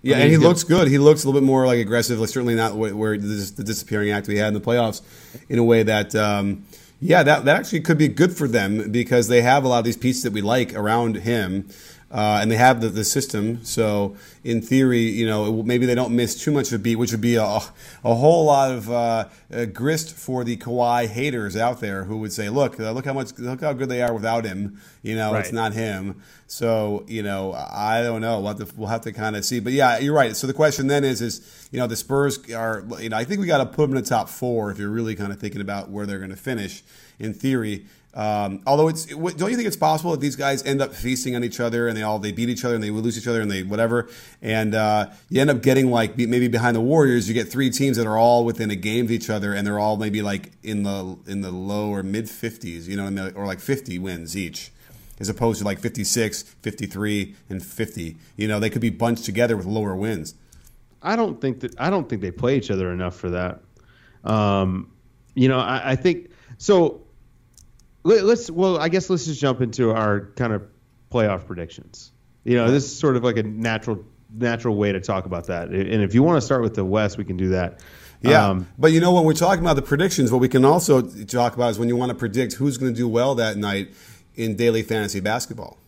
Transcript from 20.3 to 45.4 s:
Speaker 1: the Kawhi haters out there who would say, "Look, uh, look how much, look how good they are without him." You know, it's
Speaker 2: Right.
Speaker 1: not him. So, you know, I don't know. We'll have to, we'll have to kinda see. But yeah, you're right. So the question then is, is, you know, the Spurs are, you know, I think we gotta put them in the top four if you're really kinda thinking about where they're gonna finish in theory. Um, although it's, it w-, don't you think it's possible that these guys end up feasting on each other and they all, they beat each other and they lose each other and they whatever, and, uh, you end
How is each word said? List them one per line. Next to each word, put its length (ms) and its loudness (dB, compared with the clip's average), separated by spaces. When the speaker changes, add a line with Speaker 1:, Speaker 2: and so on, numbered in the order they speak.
Speaker 1:
the 140 -4
Kawhi 500 0
haters 480 -4
out 260 -2
there 240 -6
who 120 -6
would 160 -8
say, 160 -6
"Look, 300 0
uh, 140 -4
look 120 -6
how 80 -4
much, 240 -8
look 240 -8
how 120 -2
good 160 -6
they 120 -2
are 100 2
without 320 -2
him." 360 -8
You 140 -6
know, 180 -2
it's 140 -4
Speaker 2:
Right. 40 -8
Speaker 1:
not 200 -2
him. 500 -6
So, 600 -2
you 140 -8
know, 320 -4
I 480 -2
don't 200 -2
know. 180 0
We'll 180 -4
have 120 -10
to, 60 -20
we'll 120 -8
have 140 -4
to 100 -10
kinda 320 -6
see. 160 -4
But 140 -4
yeah, 260 4
you're 160 0
right. 200 4
So 120 -6
the 60 -4
question 340 2
then 160 2
is, 180 0
is, 500 -10
you 60 -8
know, 80 -2
the 100 -4
Spurs 440 -2
are, 340 -6
you 100 -8
know, 80 -4
I 60 -2
think 160 -4
we 60 -2
gotta 220 2
put 200 0
them 80 -2
in 80 0
the 60 -8
top 200 0
four 420 -4
if 80 -10
you're 100 -6
really 260 -4
kinda 200 -6
thinking 260 -8
about 300 -8
where 160 -8
they're 100 -8
gonna 180 -12
finish 480 -8
in 160 -8
theory. 500 -2
Um, 500 -4
although 220 4
it's, 180 -4
it 60 -16
w-, 240 -6
don't 160 -2
you 40 -2
think 120 -2
it's 100 -4
possible 340 0
that 80 -2
these 160 -2
guys 280 -2
end 180 -2
up 140 -4
feasting 400 -4
on 80 -2
each 160 -6
other 280 -2
and 80 -2
they 60 -6
all, 160 -2
they 140 -6
beat 180 -4
each 160 -4
other 80 2
and 100 -2
they 60 -4
lose 300 -2
each 80 -8
other 120 0
and 120 -2
they 100 -2
whatever, 480 0
and, 320 0
uh, 320 2
you 100 2
end 120 4